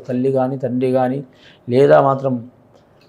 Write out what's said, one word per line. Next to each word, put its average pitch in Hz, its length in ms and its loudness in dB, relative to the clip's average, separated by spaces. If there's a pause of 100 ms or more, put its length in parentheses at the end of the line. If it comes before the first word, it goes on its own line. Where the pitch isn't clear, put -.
తల్లి 127 300 -2
కానీ 131 260 -2
తండ్రి 127 340 -2
కానీ, 131 220 -2 (480)
లేదా 143 300 4 (100)
మాత్రం 135 260 -2 (760)